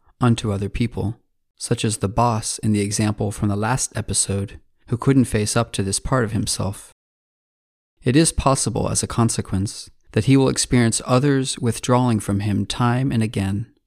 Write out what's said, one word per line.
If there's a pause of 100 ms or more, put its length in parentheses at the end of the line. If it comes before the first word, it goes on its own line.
(200)
onto
other
people, (400)
such
as
the
boss
in
the
example
from
the
last
episode (300)
who
couldn't
face
up
to
this
part
of
himself. (1120)
It
is
possible,
as
a
consequence, (220)
that
he
will
experience
others
withdrawing
from
him
time
and
again (180)